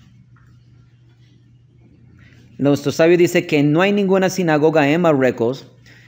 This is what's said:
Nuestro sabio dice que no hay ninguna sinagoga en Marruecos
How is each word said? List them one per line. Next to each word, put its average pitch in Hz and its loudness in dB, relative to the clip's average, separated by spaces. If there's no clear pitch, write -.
Nuestro 139 -2
sabio 170 2
dice 175 0
que 147 0
no 147 0
hay 202 0
ninguna 190 0
sinagoga 156 0
en 160 0
Marruecos 131 -2